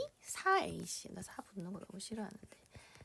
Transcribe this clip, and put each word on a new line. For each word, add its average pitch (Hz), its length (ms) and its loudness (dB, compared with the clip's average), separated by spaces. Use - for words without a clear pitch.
사 - 400 6
에이씨. - 540 0
나 185 80 -6
사 - 200 -10
붙는 180 300 -8
거 196 60 -6
너무 190 200 -12
싫어하는데. - 600 -8